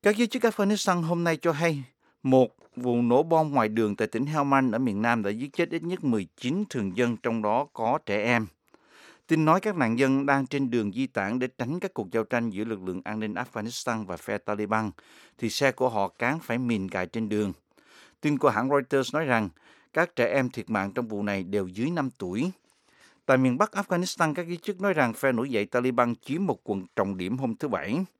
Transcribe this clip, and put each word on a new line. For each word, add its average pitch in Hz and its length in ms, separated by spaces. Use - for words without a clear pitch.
Các 208 140
giới 233 100
chức 240 160
Afghanistan 202 600
hôm 170 220
nay 165 120
cho 165 160
hay 151 320
một 131 340
vụ 123 260
nổ 120 200
bom 160 280
ngoài 123 180
đường 107 280
tại 110 120
tỉnh 123 180
Helmand 139 480
ở 113 40
miền 110 240
Nam 117 200
đã 98 80
giết 120 220
chết - 180
ít 165 120
nhất 170 220
mười 110 220
chín 170 340
thường 98 260
dân, 120 200
trong 117 260
đó 113 300
có 120 340
trẻ 104 180
em. 117 220
Tin 160 180
nói 165 160
các 202 160
nạn 117 180
nhân 135 320
đang 139 200
trên 139 240
đường 110 220
di 127 140
tản 107 320
để 127 100
tránh 139 220
các 196 140
cuộc 95 160
giao 113 140
tranh 117 260
giữa 101 140
lực 107 180
lượng 92 220
an 107 160
ninh 107 140
Afghanistan 110 720
và 90 100
phe 104 220
Taliban, 107 520
thì 113 120
xe 135 220
của 127 160
họ 101 200
cán 131 340
phải 117 160
mìn 113 300
cài 90 180
trên 113 220
đường. 104 240
Tin 147 180
của 139 120
hãng 113 200
Reuters 139 440
nói 160 100
rằng 117 240
các 170 240
trẻ 117 180
em 131 160
thiệt - 200
mạng 98 220
trong 120 160
vụ 104 140
này 101 200
đều 98 240
dưới 107 240
năm 147 280
tuổi. 104 320
Tại 135 100
miền 131 220
Bắc - 140
Afghanistan, 180 600
các 170 140
giới 175 80
chức 180 240
nói 196 140
rằng 127 180
phe 131 200
nổi 123 180
dậy 104 160
Taliban 123 480
chiếm 170 220
một 131 180
quận 98 220
trọng 98 200
điểm 95 220
hôm 123 180
thứ 151 120
Bảy. 107 360